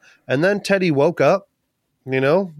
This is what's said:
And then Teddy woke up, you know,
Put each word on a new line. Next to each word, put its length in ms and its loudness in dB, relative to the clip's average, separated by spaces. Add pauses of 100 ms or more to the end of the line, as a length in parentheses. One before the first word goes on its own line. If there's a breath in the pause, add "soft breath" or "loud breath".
(280 soft breath)
And 160 0
then 180 0
Teddy 300 0
woke 280 0
up, 280 0 (580)
you 140 -2
know, 400 0